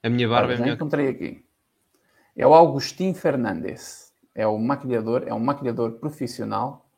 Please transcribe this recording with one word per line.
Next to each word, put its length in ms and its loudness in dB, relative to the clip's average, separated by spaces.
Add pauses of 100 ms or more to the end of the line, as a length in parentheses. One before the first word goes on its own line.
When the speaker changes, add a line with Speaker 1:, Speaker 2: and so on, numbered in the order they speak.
Speaker 1:
A 60 -2
minha 180 2
barba 200 2
Speaker 2:
Olha, 60 -2
Speaker 1:
é 40 -2
Speaker 2:
já 60 -2
Speaker 1:
melhor 140 0
que 60 -6
Speaker 2:
encontrei 240 0
aqui. 380 -8 (880)
É 100 -2
o 80 10
Agostinho 600 4
Fernandes. 1000 -4 (220)
É 120 -2
o 100 0
maquilhador, 680 -2
é 80 -6
um 60 -4
maquilhador 540 -2
profissional. 1040 -6